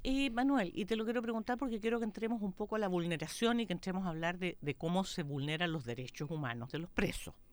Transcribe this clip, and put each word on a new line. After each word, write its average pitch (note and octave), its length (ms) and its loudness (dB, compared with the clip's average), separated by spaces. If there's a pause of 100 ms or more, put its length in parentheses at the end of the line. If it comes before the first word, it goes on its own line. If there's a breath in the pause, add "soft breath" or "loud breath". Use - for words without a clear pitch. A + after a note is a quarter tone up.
Eh, C4+ 260 4
Manuel, A#3+ 420 4
y G#3 120 -2
te G#3+ 100 0
lo A3 100 0
quiero A#3+ 160 0
preguntar A3+ 380 -2
porque A3+ 220 -2
quiero A3+ 180 2
que A3+ 60 0
entremos A3 380 0
un G3 100 0
poco G#3+ 240 -2
a - 20 2
la G#3 80 2
vulneración F3 720 2
y A3 80 0
que F3+ 60 -2
entremos F#3 340 -2
a F3 40 0
hablar E3 280 -2
de, F3 220 -2
de C#3+ 160 0
cómo F3 260 2
se F3+ 220 -2
vulneran D3+ 480 0
los C3+ 120 -2
derechos B2 460 -6
humanos B2 400 -4
de D3 80 -4
los E3+ 120 -6
presos, - 440 -2 (180)